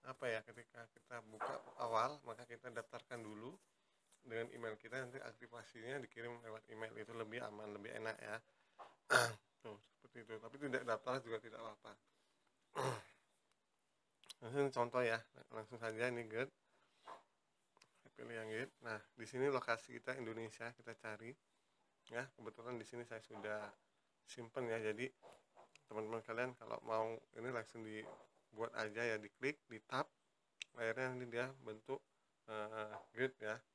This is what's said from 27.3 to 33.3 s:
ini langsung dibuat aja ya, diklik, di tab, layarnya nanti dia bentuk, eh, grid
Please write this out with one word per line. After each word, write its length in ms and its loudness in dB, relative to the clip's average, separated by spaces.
ini 160 -2
langsung 320 -2
dibuat 960 -4
aja 240 2
ya, 160 6
diklik, 480 0
di 160 -10
tab, 240 2
layarnya 400 4
nanti 80 -2
dia 320 2
bentuk, 400 -6
eh, 480 -2
grid 240 4